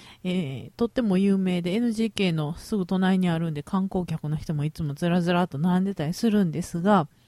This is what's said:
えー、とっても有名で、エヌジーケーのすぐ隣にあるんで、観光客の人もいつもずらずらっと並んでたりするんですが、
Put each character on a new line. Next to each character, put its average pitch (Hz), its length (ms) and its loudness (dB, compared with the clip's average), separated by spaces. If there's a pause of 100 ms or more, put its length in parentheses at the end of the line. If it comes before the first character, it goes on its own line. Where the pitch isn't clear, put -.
(220)
え 156 460 -4
ー、 - 100 -20
と 233 80 2
っ 226 40 -2
て - 120 -2
も 196 160 2
有 196 180 4
名 185 260 0
で、 175 100 -2
エ 214 80 0
ヌ 240 100 0
ジ 226 140 0
ー 220 80 -2
ケ 190 160 0
ー 170 40 0
の 156 220 -2
す - 220 -6
ぐ 185 100 0
隣 190 320 2
に 185 100 2
あ 165 80 0
る 165 140 -2
ん 156 40 -6
で、 147 80 -8
観 190 220 -2
光 190 220 -4
客 160 220 -6
の 151 80 -2
人 156 180 -6
も 147 100 0
い 156 60 -2
つ 165 120 -8
も 143 120 -4
ず 175 140 -2
ら 175 120 4
ず 170 120 2
ら 175 120 4
っ 175 40 -6
と 165 100 -8
並 180 220 2
ん 190 40 2
で 196 120 -4
た 151 100 -2
り 170 80 -2
す 233 160 0
る 208 140 4
ん 160 80 -2
で 147 100 -4
す - 180 -6
が、 185 280 4 (200)